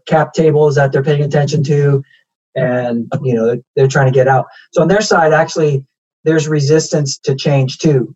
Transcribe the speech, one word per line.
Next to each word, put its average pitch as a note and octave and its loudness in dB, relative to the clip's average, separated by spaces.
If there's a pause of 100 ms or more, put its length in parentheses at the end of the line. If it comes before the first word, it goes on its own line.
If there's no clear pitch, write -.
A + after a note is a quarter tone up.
cap D#3 0
tables D3+ 2
that C#3 2
they're C#3 -2
paying D3 0
attention D3 -2
to, C#3+ 0 (520)
and, B2 -4 (100)
you C3 -2
know, A2+ -2
they're, A#2+ -2 (140)
they're C3+ 2
trying C3+ 0
to C3 2
get C3 2
out. A2+ 2 (280)
So F3 0
on D#3+ 2
their G3 2
side, E3+ 2
actually, D#3 -2 (380)
there's D#3 0
resistance D3+ 0
to C#3 -2
change C3+ -2
too. C3 0